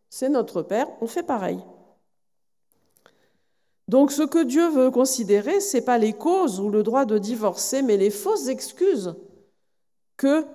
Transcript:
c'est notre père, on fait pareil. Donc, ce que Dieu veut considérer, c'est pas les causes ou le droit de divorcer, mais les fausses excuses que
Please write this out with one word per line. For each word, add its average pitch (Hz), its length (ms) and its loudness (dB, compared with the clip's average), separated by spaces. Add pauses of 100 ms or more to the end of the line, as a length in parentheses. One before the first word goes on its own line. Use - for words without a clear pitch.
(100)
c'est - 180 -4
notre 233 340 -2
père, 220 260 -4 (120)
on 233 60 -6
fait 349 160 -6
pareil. 190 360 -4 (2250)
Donc, 269 240 4
ce 302 100 -2
que 330 200 2
Dieu 302 260 2
veut 262 220 4
considérer, 240 720 2
c'est 254 240 -2
pas 247 140 2
les 220 140 2
causes 302 480 0
ou 202 100 -2
le 214 120 2
droit 240 220 2
de 214 140 0
divorcer, 214 640 -2
mais 226 140 2
les 196 140 2
fausses 302 380 -4
excuses 262 680 -2 (1040)
que 294 280 2 (100)